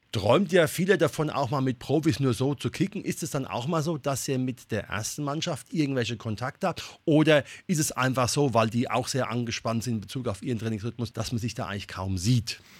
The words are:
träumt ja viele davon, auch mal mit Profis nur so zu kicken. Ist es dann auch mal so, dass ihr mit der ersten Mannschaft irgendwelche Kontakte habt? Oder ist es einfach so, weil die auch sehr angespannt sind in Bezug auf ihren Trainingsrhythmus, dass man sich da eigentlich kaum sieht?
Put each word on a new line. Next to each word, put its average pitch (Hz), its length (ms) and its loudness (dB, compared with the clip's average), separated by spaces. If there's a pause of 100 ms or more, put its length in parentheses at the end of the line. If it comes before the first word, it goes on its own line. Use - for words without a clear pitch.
(120)
träumt 135 420 4
ja 170 140 6
viele 185 300 2
davon, 151 320 0
auch 135 200 -2
mal 139 100 0
mit 131 180 0
Profis 151 440 0
nur 131 120 4
so 135 220 0
zu - 140 -4
kicken. 196 340 -2
Ist - 180 -4
es 165 100 -6
dann 135 140 -4
auch 120 220 -4
mal 160 160 0
so, 160 140 -2
dass 139 320 -2
ihr 131 100 0
mit 127 320 -4
der 104 140 -2
ersten 107 400 -6
Mannschaft 151 480 -4
irgendwelche 135 420 0
Kontakte 120 520 -4
habt? - 160 -4 (200)
Oder 151 400 6 (240)
ist 170 120 2
es 147 120 0
einfach 127 380 2
so, 143 240 2
weil 113 160 4
die 117 200 0
auch 117 200 -2
sehr 123 200 -2
angespannt 113 540 -2
sind 120 120 -2
in 107 60 -4
Bezug 120 280 -6
auf 101 120 -6
ihren 123 160 -2
Trainingsrhythmus, 113 540 -4
dass - 220 -4
man 117 60 0
sich 113 140 -2
da 104 140 -6
eigentlich 98 220 -8
kaum 95 280 -2
sieht? 110 440 2 (180)